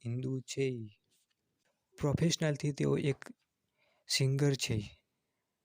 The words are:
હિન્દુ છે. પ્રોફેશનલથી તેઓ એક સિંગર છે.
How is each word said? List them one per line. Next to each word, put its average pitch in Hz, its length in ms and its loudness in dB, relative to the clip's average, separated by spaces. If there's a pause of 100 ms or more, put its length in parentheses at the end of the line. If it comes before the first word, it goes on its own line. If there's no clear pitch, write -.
હિન્દુ 131 340 -2
છે. 123 580 -4 (1000)
પ્રોફેશનલથી 151 760 0
તેઓ 143 260 2
એક 139 180 0 (920)
સિંગર 139 460 2
છે. 110 480 -4 (640)